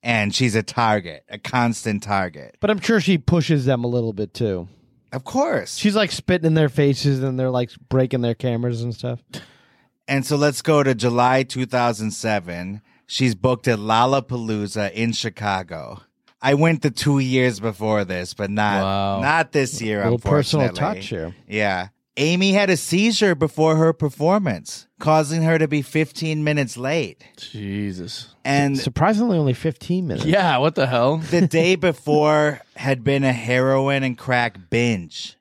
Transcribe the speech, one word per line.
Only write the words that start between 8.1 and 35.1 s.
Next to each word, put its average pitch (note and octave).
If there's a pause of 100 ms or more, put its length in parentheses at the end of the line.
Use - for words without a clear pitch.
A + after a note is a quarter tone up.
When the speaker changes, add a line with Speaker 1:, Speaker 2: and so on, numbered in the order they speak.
Speaker 2:
their A#2
cameras A#2+
and A#2+
stuff. B2 (880)
Speaker 1:
And C3+
so D3
let's C#3+
go D3
to C3+
July B2
two B2+
thousand A2+
seven. F#2+ (260)
She's B2+
booked B2
at A2+
Lollapalooza A2
in A2+
Chicago. F#2 (400)
I C#3
went D#3+
the C#3+
two C#3
years B2+
before G#2+
this, F2+
but G2+
not, G#2
Speaker 3:
Wow. G2
Speaker 1:
not D#3
this B2+
year, G#2+
Speaker 2:
A -
little A#2
personal D3
Speaker 1:
unfortunately. G2
Speaker 2:
touch G2+
here. F2 (120)
Speaker 1:
Yeah. G2+ (300)
Amy F3+
had G3+
a F3+
seizure G3+
before D#3
her D#3+
performance, D#3 (120)
causing D#3
her E3
to D#3
be D3
fifteen D#3
minutes D3
late. C3 (140)
Speaker 3:
Jesus. G2+ (160)
Speaker 1:
And C#3
Speaker 2:
Surprisingly, G3
only C#3
fifteen F3
minutes. A#2
Speaker 3:
Yeah, E3
what D#3
the C3
hell? B2+
Speaker 1:
The E3
day E3+
before D3+ (140)
had C3
been C#3
a C3
heroin C3
and B2
crack A#2+ (120)
binge. A#2